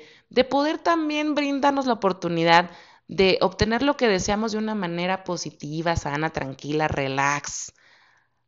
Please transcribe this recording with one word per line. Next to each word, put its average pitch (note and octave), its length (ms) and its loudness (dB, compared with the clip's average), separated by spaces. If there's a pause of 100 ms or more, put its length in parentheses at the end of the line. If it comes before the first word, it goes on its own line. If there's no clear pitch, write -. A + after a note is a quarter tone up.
(300)
de B3 140 2
poder C#4+ 340 0
también D4+ 560 0
brindarnos C#4 500 0
la B3+ 80 0
oportunidad F3 800 2 (380)
de F#3 340 4
obtener G#3+ 400 2
lo C#4+ 160 2
que A#3+ 100 4
deseamos G3+ 440 0
de G#3+ 60 -4
una G#3+ 160 -4
manera F3+ 500 -2
positiva, D#3+ 720 -4
sana, D3+ 340 -2
tranquila, D3 580 -4
relax, C#3 840 -2 (720)